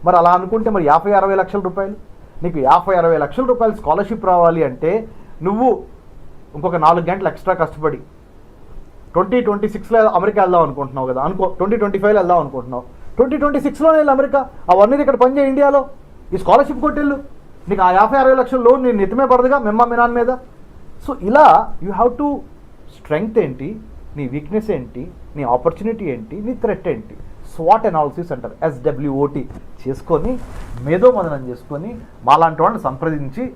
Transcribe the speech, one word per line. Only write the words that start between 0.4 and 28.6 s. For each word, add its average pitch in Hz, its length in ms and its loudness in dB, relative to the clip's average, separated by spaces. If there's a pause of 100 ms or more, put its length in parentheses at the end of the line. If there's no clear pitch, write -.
మరి 196 140 0
యాభై 170 280 4
అరవై 196 220 2
లక్షల 190 260 -2
రూపాయలు, 196 340 -6 (480)
నీకు 170 160 -4
యాభై 170 360 4
అరవై 165 240 2
లక్షల 151 260 -2
రూపాయలు 233 300 2
స్కాలర్‌షిప్ 202 520 -2
రావాలి 170 380 4
అంటే 156 440 -4 (340)
నువ్వు 214 400 0 (720)
ఇంకొక 170 220 -4
నాలుగు 165 340 2
గంటలు 190 180 -2
ఎక్స్ట్రా 185 260 -2
కష్టపడి 156 440 -4 (1160)
ట్వంటీ 196 300 2
ట్వంటీ 208 280 -2
సిక్స్లో 220 260 0 (180)
అమెరికా 202 240 2
వెళ్దాం 180 240 4
అనుకుంటున్నావు 135 400 -6
కదా, 127 200 -2
అనుకో, 185 320 -2
ట్వంటీ 202 180 0
ట్వంటీ 202 220 -2
ఫైవ్లో 208 220 2
వెళ్దాం 175 240 2
అనుకుంటున్నావు, 127 400 -8 (320)
ట్వంటీ 254 260 2
ట్వంటీ 285 240 0
సిక్స్లోనే 311 340 2
వెళ్ళు 294 160 2
అమెరికా, 269 240 0 (300)
ఆ 180 100 6
వన్ 208 100 6
ఇయర్ 285 100 6
ఇక్కడ 269 240 2
పని 262 120 2
చేయి 277 160 2
ఇండియాలో, 277 360 4 (1800)
నీకు 190 140 0
ఆ 180 80 4
యాభై 214 280 4
అరవై 262 160 4
లక్షల 254 320 0
లోన్ 254 160 6
నీ 247 100 2
నెత్తిమే 214 340 0
పడదుగా, 254 320 4
మిమ్మ 226 260 2
మీ 240 120 -2
నాన్న 240 240 2
మీద. 233 100 0 (760)
So 285 60 -6 (160)
ఇలా 220 440 6 (120)
you 196 160 -6
have 240 120 2 (100)
to 294 60 -2 (680)
strength 214 420 -4
ఏంటి, 151 420 -6 (360)
నీ 143 180 -6
వీక్‌నెస్ 175 360 -6
ఏంటి, 131 400 -8 (260)
నీ 147 60 -8
ఆపర్చునిటీ 170 600 -2
ఏంటి, 135 320 -8 (100)
నీ 254 80 -6
థ్రెట్ 208 340 -4
ఏంటి, 110 280 -8 (400)
swot 214 300 2
అనాలిసిస్ 160 460 -2
అంటారు, 123 340 -8